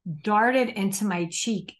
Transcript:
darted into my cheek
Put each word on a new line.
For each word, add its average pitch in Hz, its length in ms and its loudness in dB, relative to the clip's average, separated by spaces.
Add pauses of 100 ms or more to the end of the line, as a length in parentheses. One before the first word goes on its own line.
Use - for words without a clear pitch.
(220)
darted 233 460 4
into 196 360 -2
my 175 260 0
cheek 190 500 -4